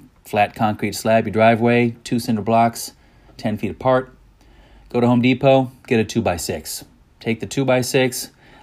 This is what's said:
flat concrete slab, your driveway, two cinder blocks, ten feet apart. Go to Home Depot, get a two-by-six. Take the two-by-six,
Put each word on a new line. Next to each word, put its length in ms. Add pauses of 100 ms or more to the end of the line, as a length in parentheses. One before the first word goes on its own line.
(260)
flat 300
concrete 400
slab, 300
your 60
driveway, 720
two 160
cinder 220
blocks, 520 (440)
ten 180
feet 160
apart. 400 (800)
Go 100
to 80
Home 140
Depot, 500 (160)
get 120
a 40
two-by-six. 800 (360)
Take 200
the 60
two-by-six, 840 (320)